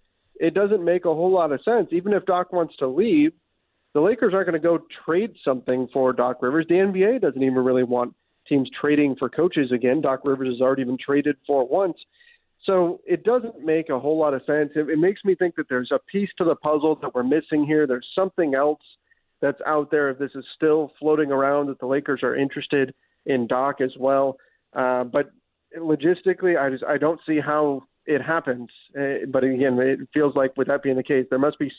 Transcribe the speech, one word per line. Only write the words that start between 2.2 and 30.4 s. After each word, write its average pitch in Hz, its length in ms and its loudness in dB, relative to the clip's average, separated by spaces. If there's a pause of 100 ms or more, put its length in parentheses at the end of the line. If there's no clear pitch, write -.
Doc 180 260 0
wants 170 240 -2
to 135 100 -2
leave, 156 460 2 (640)
the 147 60 2
Lakers 208 340 2
aren't 190 120 0
gonna 175 120 0
go 160 220 2 (260)
trade 185 360 0
something 127 480 -2
for 131 220 2
Doc 123 300 -2
Rivers. 151 260 0
The 170 100 4
N 196 140 2
B 185 120 2
A 247 140 2
doesn't 156 240 -2
even 131 220 2
really 127 200 2
want 123 300 -2 (320)
teams 135 220 0 (100)
trading 147 380 2
for 127 140 -4
coaches 151 420 0
again. 127 300 2
Doc 135 220 -2
Rivers 135 240 -2
has 120 120 -4
already 131 240 2
been 123 140 -4
traded 143 380 -2 (100)
for 135 200 2
once. 175 300 0 (680)
So 180 420 0
it 170 180 -2
doesn't 233 400 -2
make 160 240 0
a 139 100 -2
whole 147 200 0
lot 151 160 2
of 131 120 -4
sense. 147 280 0
It, 156 140 -2
it 160 100 0
makes 185 260 0
me 196 100 2
think 175 220 -2
that 156 120 -6
there's 127 220 -2
a 143 80 2
piece 196 300 -4 (100)
to 185 60 -2
the 165 100 2
puzzle 151 480 0
that 131 120 -8
we're 127 80 0
missing 147 440 0
here. 151 200 2
There's 123 280 -4
something 185 400 0
else 147 260 0 (600)
that's 143 260 -2
out 147 240 -2
there 147 200 2
if 131 80 -8
this 139 160 -6
is 135 100 -12 (100)
still 156 440 0
floating 151 320 0
around 139 360 2
that 139 140 -8
the 127 60 -8
Lakers 135 360 -2
are 123 140 0
interested 139 580 -2 (320)
in 131 200 0
Doc 135 340 -2
as 131 180 -2
well. 135 380 0 (360)
Uh, 127 320 -2
but 139 280 -4 (440)
logistically, 170 840 0
I 139 120 0
just, 131 140 -6
I 147 140 0
don't 156 280 0
see 156 140 0
how 147 420 0 (240)
it 143 160 0
happens. 127 480 -4 (280)
Uh, 139 300 -4
but 131 160 0
again, 131 340 2
it 131 220 0 (140)
feels 147 200 2
like 135 220 0